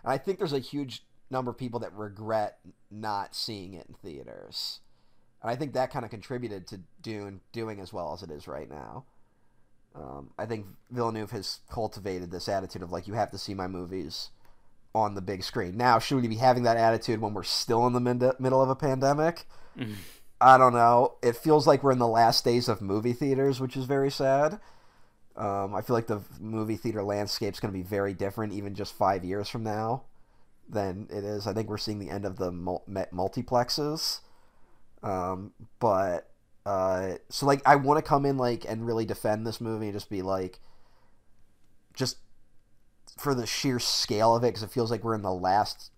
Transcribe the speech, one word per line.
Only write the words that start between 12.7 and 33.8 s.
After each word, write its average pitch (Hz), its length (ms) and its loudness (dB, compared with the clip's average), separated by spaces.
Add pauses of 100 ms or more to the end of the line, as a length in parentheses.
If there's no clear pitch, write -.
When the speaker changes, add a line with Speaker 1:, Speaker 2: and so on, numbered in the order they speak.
Speaker 1:
of, 87 100 -10
like, 87 160 -6
you 98 60 -8
have 107 180 -2
to 98 60 -12
see 101 160 -8
my 95 140 -4
movies 90 640 -8 (640)
on 104 200 0
the 98 80 -8
big 92 220 -6
screen. 92 320 -4
Now, 120 240 6
should 135 220 0
we 120 80 0
be 110 80 -4
having 123 260 6
that 117 140 4
attitude 113 420 2
when 107 140 -2
we're 92 100 -6
still - 420 2
in 123 60 4
the 123 80 2
mid-, 123 400 2
middle 131 220 4
of 131 80 4
a 135 80 2
pandemic? 143 680 2 (320)
Speaker 2:
Mm-hmm. 107 160 -6 (460)
Speaker 1:
I 131 180 12
don't 127 160 8
know. 120 480 6
It 120 140 4
feels 151 320 6
like 139 160 8
we're 139 80 6
in 127 80 4
the 120 80 4
last 117 380 6
days 120 240 2
of 101 120 0
movie 107 320 0
theaters, 135 460 2
which 127 160 -6
is 131 100 -6
very 139 240 0
sad. 143 520 2 (760)
Um, 98 400 -4
I 107 60 -4
feel 123 160 0
like 113 100 -2
the 107 140 -4 (180)
movie 110 380 -4
theater 107 260 -4
landscape's 101 560 -4
gonna 104 140 -4
be 92 100 -6
very 101 300 -2
different 98 400 -6
even 101 200 -8
just 98 200 -10
five 95 320 0
years 101 240 -4
from 113 140 -6
now 110 400 -2 (640)
than 98 420 -4
it 101 140 -6
is. 104 200 -6
I 101 80 -2
think 107 160 -2
we're 104 80 -4
seeing 104 220 -6
the 98 100 -8
end 98 160 -6
of 95 120 -6
the 90 160 -2
mul-, 90 340 -6
me-, 95 160 -4 (100)
multiplexes. 123 1080 -2 (800)